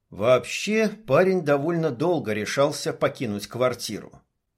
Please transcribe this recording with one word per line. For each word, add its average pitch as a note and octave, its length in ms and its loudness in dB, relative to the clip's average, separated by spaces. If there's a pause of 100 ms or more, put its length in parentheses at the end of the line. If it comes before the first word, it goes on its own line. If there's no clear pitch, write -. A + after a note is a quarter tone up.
Вообще, B2+ 800 2
парень F#3 540 2
довольно D3+ 460 0
долго C3 440 0
решался C#3 600 -2
покинуть A#2 540 -4
квартиру. - 720 -4 (360)